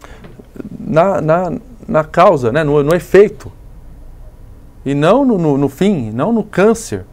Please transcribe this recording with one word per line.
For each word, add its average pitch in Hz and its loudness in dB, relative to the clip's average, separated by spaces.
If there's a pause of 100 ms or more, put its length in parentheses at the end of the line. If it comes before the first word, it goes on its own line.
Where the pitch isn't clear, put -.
(800)
na, 175 0
na, 165 -2 (360)
na 156 0
causa, 156 2
né, 156 0
no, 147 0
no 147 0
efeito. 180 2 (1300)
E 139 -4
não 180 2
no, 233 2
no, 151 0
no 139 0
fim, 156 -2
não 139 -2
no 220 0
câncer, 196 -2